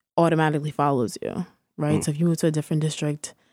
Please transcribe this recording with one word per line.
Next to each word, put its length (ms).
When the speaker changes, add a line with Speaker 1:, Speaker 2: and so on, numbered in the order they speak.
Speaker 1:
automatically 560
follows 500
you, 240
right? 240
Speaker 2:
Mm. 40
Speaker 1:
So 80
if 80
you 60
move 120
to 100
a 40
different 300
district, 520